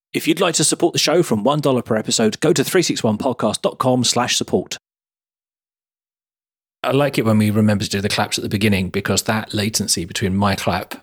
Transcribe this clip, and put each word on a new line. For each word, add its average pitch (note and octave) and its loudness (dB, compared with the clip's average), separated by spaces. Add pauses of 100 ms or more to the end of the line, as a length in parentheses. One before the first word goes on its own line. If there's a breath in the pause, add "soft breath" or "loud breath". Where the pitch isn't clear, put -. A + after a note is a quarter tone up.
(140)
If - -4
you'd E3 0
like E3 0
to D#3 2
support - 2
the - -4
show E3 2
from G#2+ -2
one D3 0
dollar C3 2
per - -2
episode, A2 0
go D#3 4
to C#3+ 2
three F#3 2
six - -2
one G#2+ 0
podcast B2+ -2
dot - -2
com B2+ 2
slash A#2+ 0
support. - -2 (2000)
I B2 -2
like C#3 0
it B2+ 2
when A2 4
we G#2+ 4
remember G#2 2
to E2+ -6
do G2 -4
the G2+ 0
claps - -2
at E3 -6
the - -4
beginning, F#2+ 0
because G2 -2
that A2 -4
latency G#2 -2
between F#2 -4
my G2+ 2
clap - -4